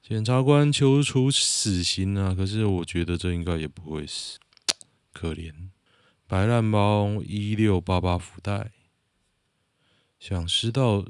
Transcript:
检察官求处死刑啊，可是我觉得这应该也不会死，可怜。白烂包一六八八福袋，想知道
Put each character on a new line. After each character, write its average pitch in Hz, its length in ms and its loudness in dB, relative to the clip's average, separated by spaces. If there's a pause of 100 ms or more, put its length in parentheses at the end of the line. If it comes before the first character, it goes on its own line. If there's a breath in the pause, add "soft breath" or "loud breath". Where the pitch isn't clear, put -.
检 110 200 -4
察 127 200 2
官 147 280 6
求 139 300 4
处 131 300 2
死 - 500 0
刑 95 340 -2
啊， 95 200 0
可 95 100 -2
是 107 220 -2
我 90 180 0
觉 85 180 -2
得 85 140 -2
这 90 160 -2
应 87 100 -4
该 85 140 -2
也 78 100 -4
不 80 220 -14
会 78 160 -6
死， - 320 -12 (760)
可 82 220 -6
怜。 80 180 -10 (760 soft breath)
白 95 180 0
烂 113 260 2
包 104 520 2
一 104 320 -4
六 104 260 4
八 92 200 0
八 90 160 0
福 - 240 -12
袋， 104 300 -6 (1500)
想 87 260 -4
知 113 260 -2
道 110 380 2